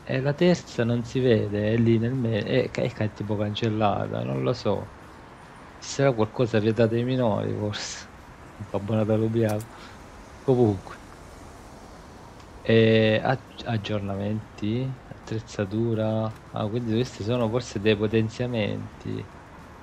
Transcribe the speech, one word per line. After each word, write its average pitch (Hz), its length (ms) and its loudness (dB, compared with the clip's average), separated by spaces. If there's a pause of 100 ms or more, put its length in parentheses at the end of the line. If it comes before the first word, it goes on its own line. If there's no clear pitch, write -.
E 131 160 -2
la 143 140 0
terza 175 500 2
non 120 200 0
si 131 160 -2
vede, 107 520 4
è 113 60 2
lì 113 180 6
nel 117 160 0
me-, 113 300 0
è - 280 2
ca-, - 120 -2
è 127 100 0
ca-, - 120 -2
è 104 100 -2
tipo 107 200 -4
cancellata, 104 880 0
non 131 180 -4
lo 127 100 0
so. 101 340 -2 (920)
Ci - 80 -14
sarà 139 240 2
qualcosa 110 460 0
vietato 110 340 4
ai 117 120 0
minori, 107 540 0
forse. - 460 -6 (680)
Babbo 101 220 -4
Natale 110 320 2
ubriaco. 110 400 2 (800)
Comunque. 117 500 4 (1700)
E 110 640 6
ag-, - 400 -4
aggiornamenti, 107 1300 -4 (160)
attrezzatura. 110 1200 -2 (220)
Ah, 110 140 -2
quindi 113 260 -2
questi 117 300 -2
sono 117 260 0
forse 117 320 -4
dei 107 160 4
potenziamenti. 107 1300 -2 (580)